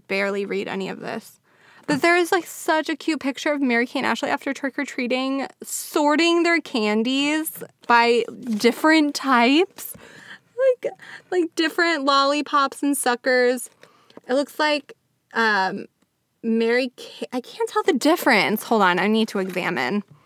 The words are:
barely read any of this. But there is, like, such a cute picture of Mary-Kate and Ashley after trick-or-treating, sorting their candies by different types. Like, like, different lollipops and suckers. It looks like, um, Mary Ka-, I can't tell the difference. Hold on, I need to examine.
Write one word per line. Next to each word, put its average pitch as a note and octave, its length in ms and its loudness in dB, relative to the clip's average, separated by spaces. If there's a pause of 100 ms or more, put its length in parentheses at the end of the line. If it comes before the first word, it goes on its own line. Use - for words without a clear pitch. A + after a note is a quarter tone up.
barely G3+ 380 -2
read G3 220 -6
any F#3+ 220 -6
of F#3+ 100 -12
this. - 400 -12 (480)
But C#4+ 140 0
there E4+ 140 4
is, F4 160 0
like, F4+ 140 0
such D#4 420 -2
a D#4+ 80 -4
cute D#4+ 240 -4
picture C#4 320 -4
of C#4+ 100 -4
Mary-Kate B3 380 0
and A#3+ 60 -2
Ashley A3+ 240 -2
after C#4 240 -4
trick-or-treating, C4 920 -4 (160)
sorting E4 800 0
their E4+ 180 2
candies C4 1000 -2 (240)
by A#3 360 4 (340)
different D4 580 4
types. C4+ 800 2 (880)
Like, - 100 -6 (380)
like, F4 240 0
different D#4+ 500 0
lollipops C#4 800 2
and C#4+ 120 0
suckers. B3+ 760 0 (580)
It B3 60 0
looks C#4+ 240 -2
like, D4+ 340 -2 (400)
um, G3 540 0 (540)
Mary A#3 540 0
Ka-, - 380 -14
I B3+ 80 -4
can't - 280 -6
tell G#4+ 140 -2
the F#4 100 2
difference. A3 720 2
Hold A3 180 2
on, F3+ 160 4
I F#3 100 2
need A3 220 2
to G3+ 100 -4
examine. F3+ 640 -2 (220)